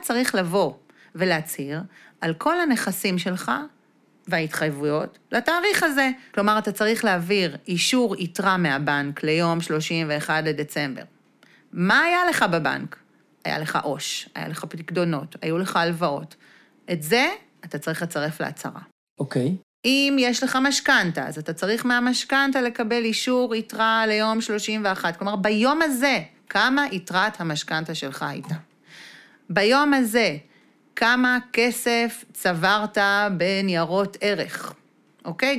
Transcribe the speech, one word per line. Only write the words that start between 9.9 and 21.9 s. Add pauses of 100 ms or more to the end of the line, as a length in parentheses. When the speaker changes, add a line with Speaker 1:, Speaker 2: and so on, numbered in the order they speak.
Speaker 1:
ואחד
לדצמבר. (680)
מה
היה
לך
בבנק? (500)
היה
לך
עו"ש,
היה
לך
פקדונות,
היו
לך
הלוואות. (560)
את
זה (360)
אתה
צריך
לצרף
להצהרה. (380)
Speaker 2:
אוקיי. (300)
Speaker 1:
אם
יש
לך
משכנתה,
אז
אתה
צריך
מהמשכנתה